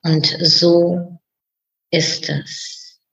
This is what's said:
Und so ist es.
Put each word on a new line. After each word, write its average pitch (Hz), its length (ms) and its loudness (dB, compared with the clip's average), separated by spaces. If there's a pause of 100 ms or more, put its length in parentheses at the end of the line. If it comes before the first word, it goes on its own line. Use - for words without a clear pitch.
Und 156 240 2 (140)
so 175 800 2 (680)
ist - 380 -2
es. - 720 -10 (120)